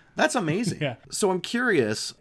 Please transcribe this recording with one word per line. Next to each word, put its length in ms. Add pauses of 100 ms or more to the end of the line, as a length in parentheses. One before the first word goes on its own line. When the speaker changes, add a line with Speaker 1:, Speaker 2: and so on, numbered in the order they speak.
(160)
Speaker 1:
that's 200
amazing." 460
Speaker 2:
Yeah. 140 (160)
Speaker 1:
So 200
I'm 100
curious, 800